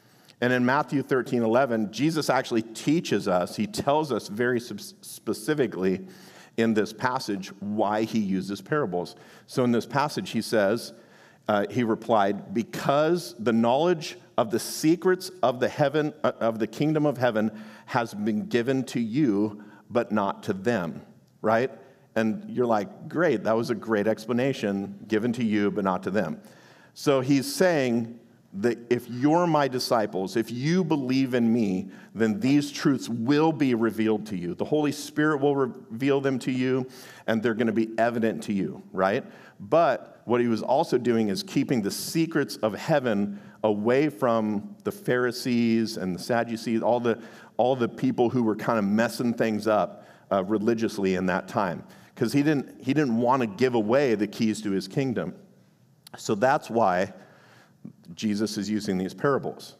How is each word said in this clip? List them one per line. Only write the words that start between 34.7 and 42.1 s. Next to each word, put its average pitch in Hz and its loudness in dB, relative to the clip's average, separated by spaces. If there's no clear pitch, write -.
Spirit 151 0
will 143 4
reveal 135 0
them 135 0
to 135 -4
you, 127 0
and 113 2
they're 113 2
gonna 113 2
be 110 0
evident 113 0
to 110 -4
you, 95 -4
right? 95 0
But 139 0
what 120 2
he 123 2
was 110 0
also 143 2
doing 113 2
is 95 -2
keeping 135 0
the 98 -2
secrets 160 -2